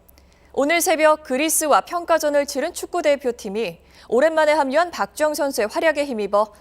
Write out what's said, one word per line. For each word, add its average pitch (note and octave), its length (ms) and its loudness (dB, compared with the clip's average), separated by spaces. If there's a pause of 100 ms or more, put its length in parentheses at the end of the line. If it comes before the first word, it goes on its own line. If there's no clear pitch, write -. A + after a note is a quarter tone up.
(540)
오늘 D4+ 260 2
새벽 D#4 420 2
그리스와 D4 600 0
평가전을 D#4 640 0
치른 C#4+ 260 -6
축구대표팀이 A#3+ 1040 -4 (300)
오랜만에 D4+ 440 4
합류한 D4+ 380 0
박주영 D4 440 -2
선수의 C4+ 340 -2
활약에 D4+ 380 0
힘입어 G#3 540 -2